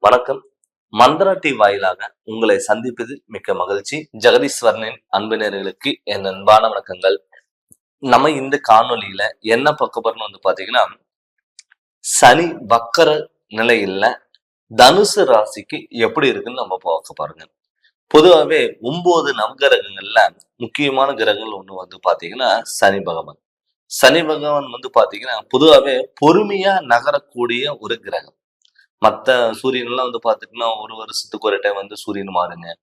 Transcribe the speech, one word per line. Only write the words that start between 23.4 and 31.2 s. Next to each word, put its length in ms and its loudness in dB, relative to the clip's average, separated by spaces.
சனி 320 4
பகவான் 540 -4
வந்து 140 -14
பாத்தீங்கன்னா 380 -2
பொதுவாவே 500 6
பொறுமையா 560 2
நகரக்கூடிய 680 -2
ஒரு 200 -8
கிரகம். 400 -12
மத்த 260 0
சூரியன் 380 -4
எல்லாம் 180 -4
வந்து 180 -8
பாத்துட்டீங்கன்னா 420 -4
ஒரு 140 -16
வருஷத்துக்கு 520 -8